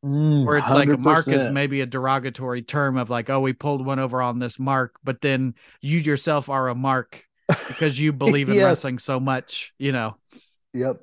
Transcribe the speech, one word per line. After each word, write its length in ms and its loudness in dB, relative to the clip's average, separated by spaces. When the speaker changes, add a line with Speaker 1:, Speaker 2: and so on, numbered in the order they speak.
Speaker 1:
Mm, 400 4
Speaker 2:
Where 120 2
it's 120 0
like 200 6
a 80 4
mark 220 4
is 80 -2
Speaker 1:
hundred 120 2
percent. 140 0
Speaker 2:
maybe 280 -2
a 40 -2
derogatory 760 -4
term 360 0
of 120 -2
like, 220 -4
"Oh, 80 2
we 140 0
pulled 320 -4
one 140 -2
over 220 -2
on 180 -2
this 200 -6
mark," 440 -2
but 180 -6
then 340 0
you 180 0
yourself 500 0
are 200 0
a 60 -4
mark 500 -2
because 320 -2
you 140 2
Speaker 1:
<laughs> 100 -4
Speaker 2:
believe 260 2
in 60 4
Speaker 1:
Yes. 100 6
Speaker 2:
wrestling 340 0
so 200 -4
much, 600 -4
you 120 -2
know. 260 -4
Speaker 1:
Yep. 300 -4